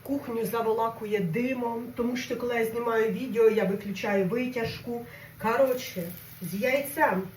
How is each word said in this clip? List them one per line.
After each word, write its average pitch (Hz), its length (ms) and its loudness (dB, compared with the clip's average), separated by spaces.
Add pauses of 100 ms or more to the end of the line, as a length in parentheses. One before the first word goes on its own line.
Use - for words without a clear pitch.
Кухню 240 420 -4
заволакує 220 720 0
димом, 233 640 0 (120)
тому 247 220 0
що, 254 200 -4
коли 240 180 -2
я 226 100 2
знімаю 226 460 2
відео, 220 380 4
я 208 140 2
виключаю 196 640 0
витяжку. 240 800 -2 (360)
Коротше, 247 640 2 (380)
з 175 140 -6
яйцем 254 680 2 (140)